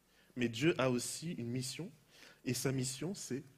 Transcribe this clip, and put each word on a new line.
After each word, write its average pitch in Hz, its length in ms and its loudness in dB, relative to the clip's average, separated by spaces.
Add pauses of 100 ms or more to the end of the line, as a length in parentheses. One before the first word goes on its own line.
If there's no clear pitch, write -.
(360)
Mais 120 140 4
Dieu 135 300 4
a 131 100 6
aussi 127 440 -2
une 117 160 -4
mission, 131 420 -4 (540)
et 123 80 2
sa 135 180 0
mission, 135 420 -2
c'est - 300 -4 (140)